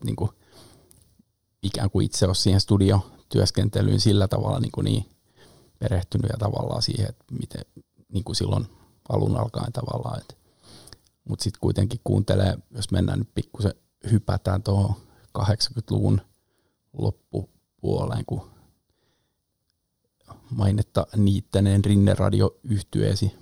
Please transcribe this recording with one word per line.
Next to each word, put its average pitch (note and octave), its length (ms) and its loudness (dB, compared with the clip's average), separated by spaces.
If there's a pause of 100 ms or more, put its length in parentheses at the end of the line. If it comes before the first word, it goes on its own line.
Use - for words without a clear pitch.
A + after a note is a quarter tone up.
niinku G#2+ 260 -4 (1300)
ikään F#2+ 280 -2
kuin G2+ 160 2
itse - 200 0
oot F#2+ 120 0
siihen G2 220 4
studiotyöskentelyyn G2+ 1400 2
sillä G2+ 280 4
tavalla G#2 320 -2
niinku - 220 -4
niin G#2 220 0 (760)
perehtynyt - 520 -2
ja - 80 -6
tavallaan - 440 -4
siihen, - 260 -2
että - 220 -14
miten - 340 -10 (440)
niinku - 260 -4
silloin G2 320 0 (420)
alun G2+ 280 0
alkaen - 360 -4
tavallaan, - 480 -6
et - 160 -20 (920)
mut G#2 120 -6
sit - 160 -4
kuitenkin G2+ 480 -2
kuuntelee, G2 540 2 (120)
jos G#2 200 -10
mennään F#2+ 280 0
nyt G#2+ 160 -6
pikkusen, G2+ 400 -4 (360)
hypätään F#2+ 520 0
tuohon G2+ 320 2 (380)
kahdeksankymmentäluvun G#2 880 0 (720)
loppupuoleen, - 1300 -6
kun - 240 -8 (2000)
mainetta G#2 560 0 (100)
niittäneen G2 680 2
Rinne-radioyhtyeesi G2+ 1600 2